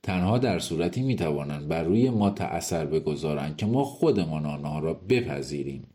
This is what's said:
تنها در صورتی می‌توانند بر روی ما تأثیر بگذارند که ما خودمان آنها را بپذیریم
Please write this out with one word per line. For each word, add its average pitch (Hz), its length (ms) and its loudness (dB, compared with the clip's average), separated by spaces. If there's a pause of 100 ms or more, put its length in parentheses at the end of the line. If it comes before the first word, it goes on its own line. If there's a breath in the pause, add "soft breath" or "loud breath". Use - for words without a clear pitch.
تنها 92 360 2
در 113 200 2
صورتی 85 440 -2
می‌توانند 73 680 -2
بر 82 140 0
روی 113 280 4
ما 101 200 4
تأثیر 82 540 -2
بگذارند 76 720 -2
که 110 100 -2
ما 127 180 2
خودمان 85 600 0
آنها 73 320 -4
را 80 160 -2
بپذیریم 71 1000 -2